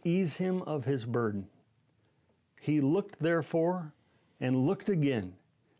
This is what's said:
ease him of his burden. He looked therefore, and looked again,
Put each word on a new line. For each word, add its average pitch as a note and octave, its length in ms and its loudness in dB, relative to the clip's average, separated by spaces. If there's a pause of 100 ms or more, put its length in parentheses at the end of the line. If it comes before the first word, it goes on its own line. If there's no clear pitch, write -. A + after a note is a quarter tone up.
ease E3+ 340 0
him F#3 260 0
of D3 220 -4
his B2+ 200 -2
burden. A2+ 420 -2 (1120)
He D3+ 220 0
looked E3+ 380 0
therefore, E3 720 0 (460)
and B2+ 260 2
looked F#3+ 240 0
again, C3 460 2 (440)